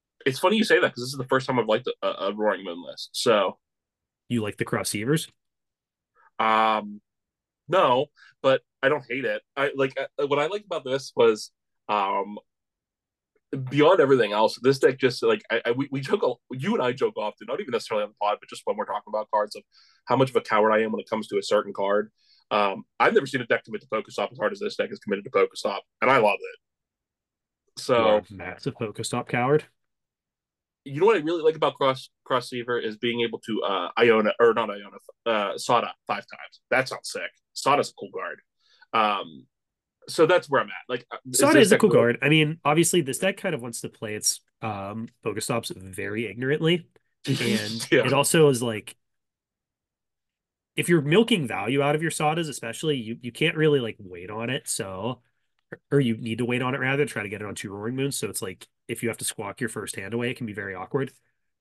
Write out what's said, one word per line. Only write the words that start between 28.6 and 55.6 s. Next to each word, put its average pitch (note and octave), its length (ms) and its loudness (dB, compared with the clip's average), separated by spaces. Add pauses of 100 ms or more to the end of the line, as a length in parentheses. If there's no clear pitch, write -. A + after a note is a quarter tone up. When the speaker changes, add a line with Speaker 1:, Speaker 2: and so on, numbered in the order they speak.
Speaker 2:
Pokestop A#2 520 -6
coward. C3+ 380 2 (1200)
Speaker 1:
You C#3 160 -8
know F3+ 60 6
what A3 100 6
I F3+ 40 2
really D#3+ 240 -2
like D#3+ 120 4
about D3+ 200 0
Cross, C3+ 340 0 (140)
Cross B2+ 260 -2
Seaver A#2+ 300 -4
is G#2+ 180 -6
being A#2+ 240 -2
able A2+ 180 -4
to, G#2+ 220 -4
uh, F2+ 280 -2 (100)
Iona, A2 400 6
or A#2 140 8
not A2+ 160 -2
Iona, G2+ 280 -14 (280)
uh, G#2 320 0
Sada G#2+ 360 0 (140)
five G2+ 160 -4
times. - 380 -20 (100)
That C3 180 2
sounds - 220 -10
sick. F2 180 -8 (240)
Sada's C3+ 380 0
a - 80 -20
cool G2 140 -12
card. F2 280 -10 (520)
Um, F#2+ 520 -2 (640)
so E3 160 4
that's F3 240 4
where C3+ 100 2
I'm G#2 80 0
at. F#2+ 220 -14
Like, B2 220 -6
uh, A#2+ 60 -12 (140)
is - 80 0
Speaker 2:
Sada D4+ 200 6
Speaker 1:
this A3 80 8
Speaker 2:
is F#3 40 0
a - 40 8
Speaker 1:
deck A#3 60 4
Speaker 2:
cool G#3+ 100 6
Speaker 1:
really A#2+ 220 6
Speaker 2:
card. B2 100 -4
I C#3 60 2
mean, D#3 360 2
obviously, D#3+ 360 4
this C3 180 -6
deck G3 180 -2
kind F#3 160 -6
of A#2+ 80 -8
wants A#2+ 200 -10
to A#2+ 80 -10
play G#2+ 260 -10
its, - 260 -2 (220)
um, G#2+ 440 -8 (160)
Pokestops - 540 -4
very G2 480 -8
ignorantly. D3 600 -2 (200)
Speaker 1:
<laughs> - 200 -14
Speaker 2:
And A2 640 -2
Speaker 1:
Yeah. B2+ 160 4
Speaker 2:
it B2+ 60 0
also C#3+ 360 6
is, B2 140 0
like, G#2+ 320 -6 (1800)
if D3+ 140 -2
you're E3+ 120 6
milking E3+ 460 2
value G#2+ 360 -2
out D3 100 2
of D#3 80 -2
your D#3+ 100 -4
Sadas, D#3+ 380 -2
especially, C3+ 480 -4
you, A2+ 240 -8
you A#2+ 100 -12
can't D#3 240 -2
really, D3+ 240 4
like, A2+ 200 -6
wait F2+ 320 -14
on A2+ 180 -6
it. C3+ 180 -6
So, G2+ 540 -6 (720)